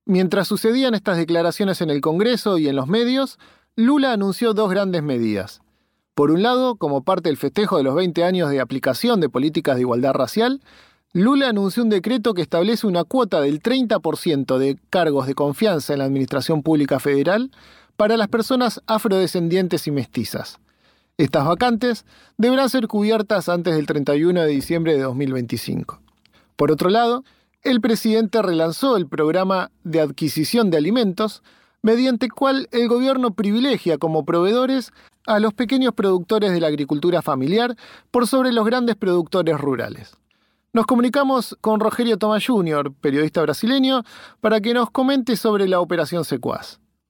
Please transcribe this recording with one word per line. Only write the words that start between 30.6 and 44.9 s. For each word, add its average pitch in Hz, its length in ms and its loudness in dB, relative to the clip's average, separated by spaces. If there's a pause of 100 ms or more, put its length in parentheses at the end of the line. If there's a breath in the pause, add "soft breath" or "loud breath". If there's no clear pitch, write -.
de 160 60 2
alimentos, 208 640 -2 (400 soft breath)
mediante 240 440 2
el - 60 -12
cual 269 380 0
el 240 160 2
gobierno 247 440 0
privilegia 208 680 0
como 156 260 -2
proveedores 226 720 0 (340 soft breath)
a 214 120 2
los 214 140 0
pequeños 254 400 0
productores 196 600 0
de 170 80 0
la 160 60 2
agricultura 151 540 0
familiar 185 540 0 (340 loud breath)
por 240 160 2
sobre 254 260 2
los 226 140 2
grandes 233 300 0
productores 175 640 0
rurales. 131 560 -6 (580)
Nos 226 120 2
comunicamos 254 760 0
con 214 200 0
Rogerio 220 360 0
Tomás 214 300 0
junior, 156 460 0
periodista 151 480 0
brasileño, 247 640 0 (360 loud breath)
para 220 220 2
que 233 120 -2
nos 240 160 0
comente 262 460 0